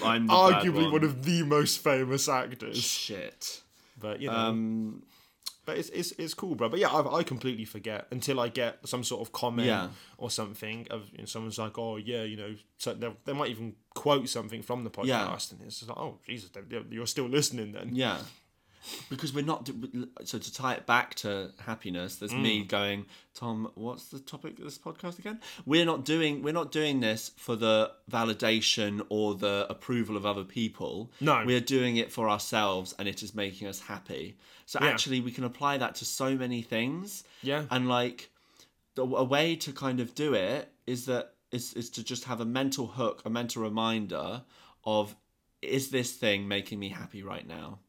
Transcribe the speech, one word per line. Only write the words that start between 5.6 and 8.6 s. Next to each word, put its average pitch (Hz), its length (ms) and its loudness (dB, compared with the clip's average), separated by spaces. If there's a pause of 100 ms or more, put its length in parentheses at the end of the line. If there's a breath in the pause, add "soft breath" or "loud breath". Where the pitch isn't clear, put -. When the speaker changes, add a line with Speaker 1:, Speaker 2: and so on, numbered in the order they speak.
Speaker 2:
But 160 100 -2
it's, 165 120 -4
it's, - 240 -6
it's 165 200 -8
cool, 180 220 -4
bro. 113 140 2
But 170 100 0
yeah, 196 80 4
I, 139 300 2
I 175 60 2
completely 123 420 -4
forget 107 440 -8
until 131 300 0
I 120 80 2
get 120 400 -2